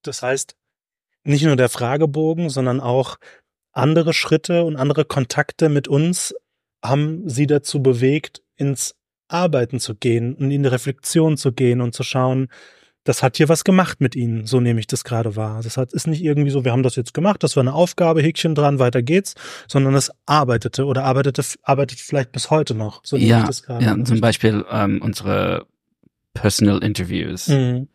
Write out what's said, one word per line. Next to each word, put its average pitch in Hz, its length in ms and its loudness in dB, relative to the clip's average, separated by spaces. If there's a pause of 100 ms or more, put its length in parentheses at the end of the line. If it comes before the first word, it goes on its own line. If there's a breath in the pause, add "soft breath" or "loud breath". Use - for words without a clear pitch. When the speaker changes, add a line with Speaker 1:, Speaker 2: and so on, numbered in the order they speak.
Speaker 1:
Das - 180 -10
heißt, 131 340 -4 (680)
nicht 143 200 2
nur 151 120 4
der 123 140 4
Fragebogen, 156 800 -2
sondern 131 300 0
auch 127 380 0 (540 soft breath)
andere 156 420 2
Schritte 170 520 0
und 156 100 -4
andere 143 300 0
Kontakte - 640 -2
mit 143 180 0
uns 160 480 0 (480)
haben 156 440 -2
Sie 139 200 0
dazu 147 340 0
bewegt, 131 600 0 (120)
ins 139 400 -4 (340)
Arbeiten 147 500 0
zu 110 160 -8
gehen 117 400 0
und 139 160 -2
in 143 120 0
die 135 60 2
Reflexion 143 680 0
zu 127 160 -2
gehen 123 280 2
und 120 140 -4
zu 135 80 -8
schauen, 131 460 0 (560 soft breath)
das - 180 0
hat 131 140 2
hier 151 120 4
was 165 160 2
gemacht 190 340 2
mit 131 160 0
Ihnen, 113 300 -4
so 123 160 2
nehme 117 180 2
ich 107 80 -8
das - 160 -6
gerade 113 320 -4
wahr. 110 280 -6
Das 113 120 -10
hat, 127 160 -4
ist - 160 -6
nicht 160 160 -2
irgendwie 143 280 2
so, 135 120 0
wir 120 80 2
haben 127 120 2
das 143 120 0
jetzt 120 180 -6
gemacht, 190 300 0
das 160 120 0
war 139 60 4
eine 127 120 0
Aufgabe, 165 480 2
Häkchen 160 340 0
dran, 143 240 2
weiter 123 220 2
geht's, 165 340 0 (320 loud breath)
sondern 135 280 2
es - 160 0 (140)
arbeitete 135 600 0
oder 135 180 -2
arbeitete, 135 380 0
f-, - 220 -8
arbeitet 139 360 0
vielleicht 139 320 -4
bis - 180 -8
heute 151 260 0
noch, 107 280 -8
so - 140 -4
nehme 107 120 4
Speaker 2:
Ja, 117 120 6
Speaker 1:
ich - 60 0
das - 160 -8
gerade 120 220 -2
Speaker 2:
ja, 107 120 2
Speaker 1:
wahr. 120 80 -2
Speaker 2:
zum 113 160 2
Beispiel, 110 480 2
ähm, 101 320 -2
unsere 98 680 -2 (680)
Personal 101 500 2
Interviews. 92 680 -4
Speaker 1:
Mhm. 131 440 0